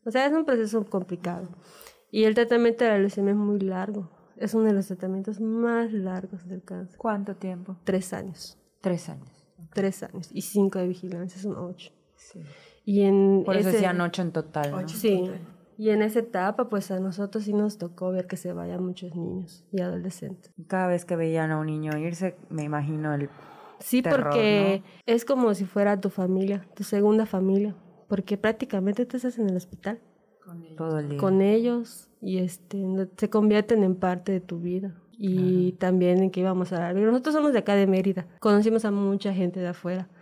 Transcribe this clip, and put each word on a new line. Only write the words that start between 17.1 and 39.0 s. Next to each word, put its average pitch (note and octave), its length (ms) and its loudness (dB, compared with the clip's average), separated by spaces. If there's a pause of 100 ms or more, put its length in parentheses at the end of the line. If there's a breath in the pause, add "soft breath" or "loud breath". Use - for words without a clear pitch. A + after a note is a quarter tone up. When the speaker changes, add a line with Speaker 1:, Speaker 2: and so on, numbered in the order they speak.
Speaker 1:
sí G#3 80 -2
nos G#3 260 0
tocó F3 320 -6
ver F#3 160 -2
que F#3 100 -8
se F3+ 160 -8
vayan F3 320 -6
muchos F3+ 300 -10
niños F3 560 -8
y F#3+ 100 -2
adolescentes. F3+ 720 -8
Speaker 2:
Y E3 100 -18
cada F#3 220 0
vez F3 160 0
que F3+ 120 -4
veían D#3+ 360 0
a D#3 60 0
un D#3 80 -2
niño D#3 320 -4
irse, F3 380 -4 (140)
me D#3 140 -6
imagino D3+ 520 -2
el C#3+ 140 -4 (500 loud breath)
Speaker 1:
Sí, B3+ 220 0
Speaker 2:
terror, C4+ 280 2
Speaker 1:
porque G3+ 560 2
Speaker 2:
¿no? - 60 -20 (220 loud breath)
Speaker 1:
es A#3 120 2
como B3+ 280 2
si F#3+ 120 -2
fuera G3+ 340 0
tu G3 100 -2
familia, F#3+ 560 -2 (100)
tu G3+ 100 -8
segunda G#3 400 4
familia, G3 500 0 (320)
porque G3 300 -2
prácticamente A3 680 0
tú B3+ 120 -8
estás B3 200 -4
en G#3 120 2
el F#3 80 0
hospital. G3 420 -8 (460)
Speaker 3:
Con E3+ 180 -18
ellos. D#3+ 140 -20
Speaker 2:
Todo D#3+ 220 -2
el D3 100 -4
día. C#3+ 100 -4
Speaker 1:
Con F#3+ 220 4
ellos, A#3 680 0 (120)
y, F#3 160 -2
este, F#3 400 -6
no, F#3+ 300 -2 (100)
se G#3+ 120 -2
convierten G#3+ 540 4
en F#3 120 4
parte F#3 360 -2
de F#3 80 0
tu F3 220 -8
vida. F3+ 340 -4 (220)
Y F#3 540 2
Speaker 2:
Claro. F3+ 80 -14
Speaker 1:
también F#3 440 4
en F#3+ 80 2
que F#3 100 -2
íbamos F#3 320 0
al E3+ 100 -2
albergue. F#3+ 260 2
Nosotros C4 260 2
somos D4 180 4
de A3 60 4
acá G3+ 160 0
de G3 120 6
Mérida. F#3+ 400 0 (140 loud breath)
Conocimos G#3+ 440 4
a G#3 60 0
mucha G3+ 420 0